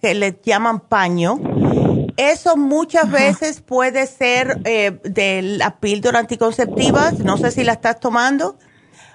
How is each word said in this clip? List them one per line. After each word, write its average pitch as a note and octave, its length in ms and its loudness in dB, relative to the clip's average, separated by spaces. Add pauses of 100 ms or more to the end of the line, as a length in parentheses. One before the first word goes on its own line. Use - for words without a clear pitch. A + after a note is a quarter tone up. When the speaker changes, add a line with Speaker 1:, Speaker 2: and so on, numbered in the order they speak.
Speaker 1:
que G3 140 0
le G3 280 -2
llaman A3 380 0
paño, F#3 580 0 (800)
eso D4+ 400 2
muchas D#4 480 2
Speaker 2:
Ajá. G3 80 -2
Speaker 1:
veces C#4+ 480 0
puede B3+ 440 0
ser, B3+ 600 0
eh, G#3 380 0
de F#3+ 380 -2
la F#3+ 380 -2
píldora A3 400 0
anticonceptiva, A#3 920 0 (120)
no - 140 0
sé A#3+ 140 0
si B3+ 120 -2
la A#3 100 2
estás A#3 280 -2
tomando. C4+ 560 -2 (580)